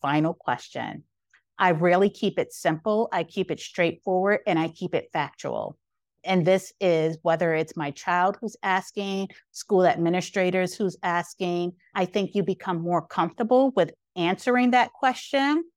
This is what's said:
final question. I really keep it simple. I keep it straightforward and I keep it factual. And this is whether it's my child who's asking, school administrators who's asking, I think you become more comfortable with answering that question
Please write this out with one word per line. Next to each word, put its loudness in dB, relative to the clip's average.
final 2
question. -8
I 4
really 4
keep -4
it -4
simple. -2
I -2
keep -6
it -6
straightforward -2
and 2
I -2
keep -8
it -4
factual. -6
And 2
this 2
is 2
whether 2
it's -2
my -4
child 0
who's -10
asking, -2
school 2
administrators 0
who's -4
asking, -4
I 0
think -2
you 0
become -2
more 0
comfortable 0
with 0
answering 2
that 2
question 0